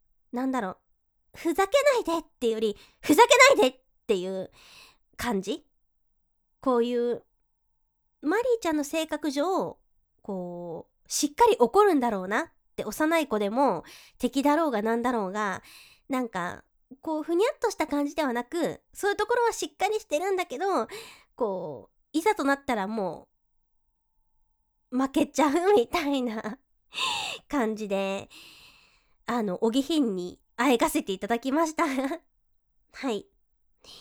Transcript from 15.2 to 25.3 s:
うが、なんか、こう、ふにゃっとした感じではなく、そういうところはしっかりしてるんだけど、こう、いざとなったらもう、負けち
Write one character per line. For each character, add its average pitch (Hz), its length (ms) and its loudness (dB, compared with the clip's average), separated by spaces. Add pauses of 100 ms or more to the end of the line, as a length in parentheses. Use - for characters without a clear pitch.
う 180 40 -6
が、 202 320 -4 (460)
な 254 120 -2
ん 233 80 -6
か、 175 360 -8 (360)
こ 311 200 -4
う、 - 20 -12
ふ 330 120 -2
に 381 100 4
ゃ 523 60 2
っ - 80 -18
と 453 120 0
し - 40 -12
た 311 120 -2
感 285 200 -2
じ 294 80 -12
で 320 80 -2
は 262 100 -2
な 240 100 -2
く、 294 380 -4 (120)
そ - 140 -4
う 403 40 2
い - 20 -4
う - 40 -4
と 415 100 -2
こ 480 80 0
ろ 480 100 2
は 453 80 0
し - 140 -6
っ - 100 -20
か 370 100 0
り 427 120 -2
し - 60 -10
て 294 140 -2
る 392 120 -2
ん 381 40 0
だ 359 100 -2
け 254 120 -10
ど、 349 300 -2 (480)
こ 170 580 -6
う、 - 240 -10
い 320 40 2
ざ 427 140 2
と 330 80 -4
な 277 120 2
っ 277 100 -8
た 254 100 -2
ら 196 120 -2
も 196 420 -8 (1600)
う、 247 60 -4
負 269 140 0
け - 160 0
ち - 140 -4